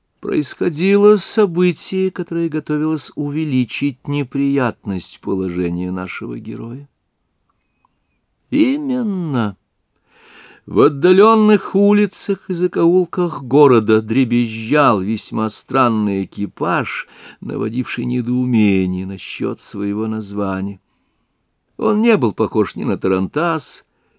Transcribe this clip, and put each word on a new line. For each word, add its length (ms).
происходило 960
событие, 920
которое 400
готовилось 640
увеличить 960
неприятность 1120
положения 680
нашего 480
героя. 500
Именно 1040
в 140
отдаленных 920
улицах 720
и 60
закоулках 880
города 600
дребезжал 1000
весьма 480
странный 760
экипаж, 800
наводивший 640
недоумение 1000
насчет 520
своего 460
названия. 720
Он 260
не 160
был 160
похож 420
ни 80
на 160
тарантас, 840